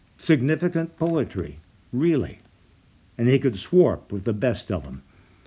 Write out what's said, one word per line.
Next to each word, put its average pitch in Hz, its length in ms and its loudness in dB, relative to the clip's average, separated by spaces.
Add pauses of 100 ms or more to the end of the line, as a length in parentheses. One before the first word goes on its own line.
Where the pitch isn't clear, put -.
(180)
significant 160 800 0
poetry, 107 600 -2 (340)
really. 131 460 0 (800)
And 117 120 2
he 135 100 6
could 131 160 0
swarp 123 580 2
with 98 120 -8
the 117 100 0
best 113 360 -2
of 82 160 -4
'em. 65 160 -12 (440)